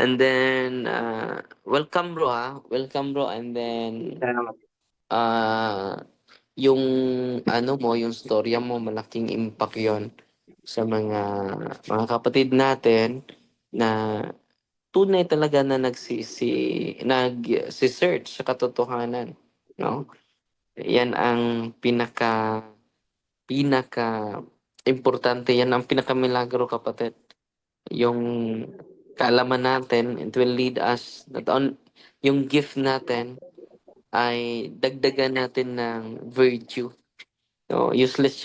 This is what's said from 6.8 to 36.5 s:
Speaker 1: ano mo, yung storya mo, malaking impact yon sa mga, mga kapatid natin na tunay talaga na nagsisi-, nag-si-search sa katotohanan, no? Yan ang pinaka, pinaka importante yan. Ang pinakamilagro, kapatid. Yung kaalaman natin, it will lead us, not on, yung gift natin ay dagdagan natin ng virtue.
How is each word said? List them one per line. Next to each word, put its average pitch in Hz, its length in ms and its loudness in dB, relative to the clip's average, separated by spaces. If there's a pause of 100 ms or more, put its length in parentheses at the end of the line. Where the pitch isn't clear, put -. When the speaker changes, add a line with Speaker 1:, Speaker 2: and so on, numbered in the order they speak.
Speaker 1:
ano 123 320 0
mo, 120 160 0
yung 117 200 -2
storya 117 480 0
mo, 123 160 -4
malaking 110 520 -6
impact 110 480 -4
yon 107 320 0 (520)
sa - 240 -4
mga, 107 360 0 (640)
mga 107 200 0
kapatid 120 480 2
natin 127 720 4 (480)
na 110 480 0 (720)
tunay 190 320 4
talaga 147 400 4
na 135 160 2
nagsisi-, 123 1200 -4
nag-si-search 127 1400 0
sa 170 80 -8
katotohanan, 123 880 -4 (480)
no? 143 240 -4 (720)
Yan 123 320 2
ang 117 720 0
pinaka, 113 800 0 (880)
pinaka 120 880 0 (500)
importante 123 640 2
yan. 123 240 4
Ang 123 80 0
pinakamilagro, 127 800 0
kapatid. 117 480 -4 (800)
Yung 120 280 2 (1000)
kaalaman 127 400 4
natin, 123 560 2
it 101 160 -8
will 123 240 4
lead 127 240 0
us, - 480 -4
not - 240 -8
on, 135 240 2 (480)
yung 139 240 2
gift 143 320 0
natin 127 560 -2 (800)
ay 120 580 0
dagdagan 131 640 0
natin 127 400 -2
ng 117 260 -4 (300)
virtue. 123 560 2 (800)